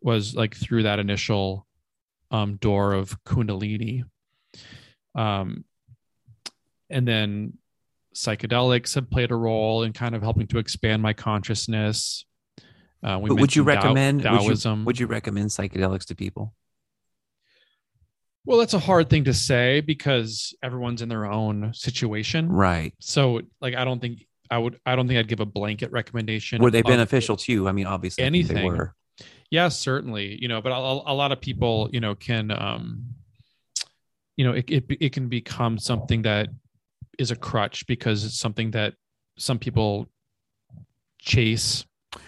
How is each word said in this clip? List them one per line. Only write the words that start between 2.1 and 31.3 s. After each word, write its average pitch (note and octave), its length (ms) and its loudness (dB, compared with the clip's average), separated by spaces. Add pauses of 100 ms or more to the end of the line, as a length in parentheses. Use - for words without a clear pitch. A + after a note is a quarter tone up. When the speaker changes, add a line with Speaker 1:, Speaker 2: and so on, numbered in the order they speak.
Speaker 1:
um, G2+ 260 -2
door G2+ 360 2
of G2 320 -4
Kundalini. G#2+ 800 -2 (1080)
Um, G2+ 500 -2 (1300)
and B2+ 160 0
then G#2+ 520 0 (560)
psychedelics A#2+ 800 0
have C3 160 -2
played A#2+ 200 0
a A#2+ 40 0
role A2+ 480 0
in A2 100 -2
kind A#2 220 -4
of G#2+ 80 -4
helping G#2+ 240 0
to A#2+ 120 -2
expand A2 440 0
my G#2+ 100 2
consciousness. G#2+ 1120 -2 (800)
Uh, F#2+ 180 -2
we G#2+ 80 -2
Speaker 2:
But G#2+ 120 2
would C#3 140 6
you D3 100 6
Speaker 1:
mentioned C3+ 180 4
Tao-, G#2+ 60 4
Speaker 2:
recommend, C3+ 340 4
would G#2+ 100 2
you, G2+ 160 6
Speaker 1:
Taoism. G#2+ 380 0
Speaker 2:
would A#2+ 120 0
you B2 80 0
recommend G#2 440 -2
psychedelics F#2+ 560 -2
to F2+ 80 -10
people? G2 400 -8 (1900)
Speaker 1:
Well, B3 140 4
that's A3+ 160 4
a G3 40 4
hard E3 320 4
thing D3+ 140 6
to C3 100 4
say B2+ 460 4
because C3+ 800 -2
everyone's B2 400 -6
in A#2 60 -6
their A2 180 -4
own G#2+ 480 -2
situation. A#2+ 760 -2
Speaker 2:
Right. F2+ 500 2
Speaker 1:
So, B2+ 440 2 (180)
like, B2+ 140 -4
I B2+ 100 -2
don't B2+ 160 -2
think A#2 240 -8 (260)
I A#2+ 60 0
would, A#2 300 -2
I B2+ 100 2
don't B2+ 100 2
think B2 120 2
I'd A2+ 100 2
give A2 120 -2
a G#2+ 60 0
blanket G#2 460 -4
recommendation A2+ 680 -2
Speaker 2:
Were A#2+ 80 8
they A2+ 100 4
Speaker 1:
of A2+ 60 4
Speaker 2:
beneficial A#2+ 500 4
to - 160 -2
you? G2 160 2
I F#2+ 40 0
mean, G2 140 -2
obviously, F#2+ 380 -4
I C3+ 60 2
think E3+ 180 2
they - 60 0
Speaker 1:
anything. G2 120 0
Speaker 2:
were. E2+ 280 -2 (560)
Speaker 1:
Yeah, E3 180 2
certainly. B2 720 -6
You B2 80 -4
know, A2+ 140 -4
but B2+ 100 -2
a, B2 40 -4
a, C3+ 360 -4
a - 20 0
lot C#3 180 0